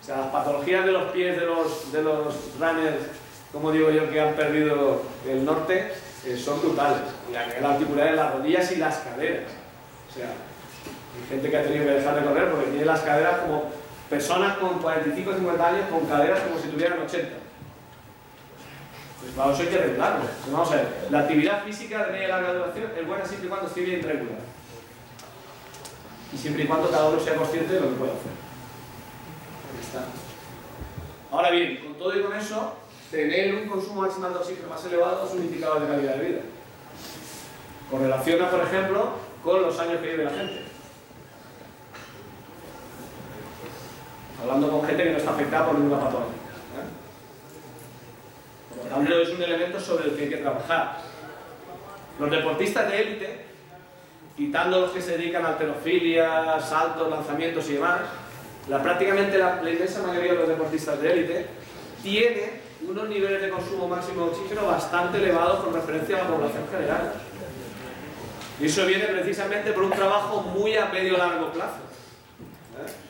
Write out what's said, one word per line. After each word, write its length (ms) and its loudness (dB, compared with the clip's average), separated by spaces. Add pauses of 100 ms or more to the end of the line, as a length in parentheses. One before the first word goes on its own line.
O 20 -20
sea, 160 -4
las 80 0
patologías 580 2
de 80 6
los 180 2
pies 260 2
de 80 0
los, 460 0
de 100 2
los 320 2 (240)
runners, 460 2 (480)
como 220 0
digo 180 6
yo, 180 4
que 120 2
han 120 4
perdido 680 4 (260)
el 160 2
norte, 480 2 (340)
eh, 120 -2
son 240 -2
brutales. 400 2 (300)
Y 40 -6
a 100 -2
nivel 200 -4
articular 420 4
en 80 4
las 180 4
rodillas 380 4
y 60 0
las 200 2
caderas. 540 -4 (580)
O 40 -16
sea, 160 -8
hay 1000 -14
gente 220 -2
que 60 4
ha 60 4
tenido 220 2
que 60 4
dejar 280 4
de 60 2
correr 240 4
porque 220 2
tiene 140 2
las 160 4
caderas 400 4
como 280 0 (400)
personas 480 2
con 220 0
cuarenta 300 2
y 20 0
cinco 200 -2
o 40 0
cincuenta 320 2
años 220 2
con 180 0
caderas 320 4
como 200 0
si 100 -6
tuvieran 300 0
ochenta. 360 -4 (1900)
Pues 120 -10
claro, 200 4
eso 80 0
hay 60 2
que 100 2
regularlo. 440 2
Pues 300 -6
vamos 200 2
a 40 4
ver, 120 4 (240)
la 80 6
actividad 440 4
física 420 -4
de 60 -2
media 160 -2
y 40 0
larga 220 2
duración 440 -2
es 100 -4
buena 180 -4
siempre 220 -6
y 20 -4
cuando 180 -4
esté 140 -4
bien 200 0
regulada. 380 -4 (1900)
Y 40 -8
siempre 260 -2
y 40 2
cuando 240 4
cada 180 6
uno 100 4
sea 160 0
consciente 380 0
de 60 4
lo 100 2
que 60 0
puede 160 0
hacer. 200 -6 (1400)
Ahí 100 -10
está. 220 -8 (1300)
Ahora 200 4
bien, 260 2
con 180 -12
todo 240 -2
y 20 2
con 140 -2
eso, 400 -4 (340)
tener 460 2
un 140 -4
consumo 320 -4
maximal 320 -2
de 60 -2
oxígeno 280 -6
más 180 -8
elevado 400 2
es 80 -4
un 100 0
indicador 380 0
de 60 0
calidad 280 2
de 100 -2
vida. 160 -2 (1500)
Correlaciona, 600 2
por 120 4
ejemplo, 500 2 (300)
con 200 4
los 180 2
años 220 0
que 100 -4
vive 140 0
la 60 -2
gente. 320 -6 (3750)
Hablando 280 4
con 160 2
gente 200 2
que 60 6
no 60 2
está 140 0
afectada 360 2
por 120 4
ninguna 240 4
patología, 300 0 (420)
¿eh? 120 -8 (1900)
Por 80 -10
lo 80 -8
tanto, 300 4
es 80 4
un 120 -2
elemento 380 0
sobre 300 2
el 80 -2
que 60 -2
hay 60 -2
que 80 -2
trabajar. 600 0 (1200)
Los 100 0
deportistas 600 2
de 100 2
élite, 440 -4 (880)
quitando 460 2
los 100 2
que 100 -4
se 160 -2
dedican 280 0
a 40 2
halterofilia, 1080 2
saltos, 500 0
lanzamientos 600 -2
y 40 0
demás, 280 2 (680)
la, 160 2
prácticamente 540 4
la, 260 4
la 80 0
inmensa 320 0
mayoría 300 2
de 60 2
los 100 4
deportistas 520 0
de 100 4
élite 360 2 (560)
tiene 640 2 (200)
unos 220 -4
niveles 320 0
de 80 0
consumo 380 -4
máximo 380 -2
de 60 2
oxígeno 360 -2
bastante 500 2
elevados 460 4
con 100 0
referencia 440 0
a 60 0
la 40 0
población 420 0
general. 440 0 (1500)
Y 80 2
eso 180 4
viene 200 4
precisamente 640 0
por 120 2
un 80 4
trabajo 500 4
muy 360 2
a 80 4
medio 320 2
largo 340 2
plazo. 260 -6 (1000)
¿Eh? 140 -10 (180)